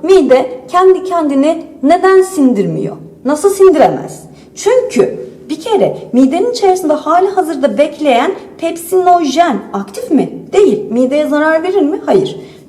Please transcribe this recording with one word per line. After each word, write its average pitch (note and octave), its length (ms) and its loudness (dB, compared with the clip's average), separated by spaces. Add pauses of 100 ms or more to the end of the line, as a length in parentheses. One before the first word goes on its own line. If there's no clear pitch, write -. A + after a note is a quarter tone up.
Mide D4+ 640 2
kendi F#4 360 2
kendini D#4+ 640 -2 (180)
neden F4+ 380 4
sindirmiyor? G#3 760 -2 (300)
Nasıl D4 240 0
sindiremez? D#4 720 2 (320)
Çünkü - 640 0 (300)
bir D4+ 100 -8
kere G4+ 380 -2 (160)
midenin C#4+ 380 2
içerisinde F#4 420 0
hali E4 340 0
hazırda D4+ 500 -2
bekleyen D4 540 0 (260)
pepsinojen E4+ 1040 0 (140)
aktif G3+ 380 -8
mi? - 220 0 (200)
Değil. G#3+ 380 2
Mideye C4 360 0
zarar D#4 360 0
verir F#4+ 180 0
mi? D4+ 240 -2
Hayır. - 340 0 (300)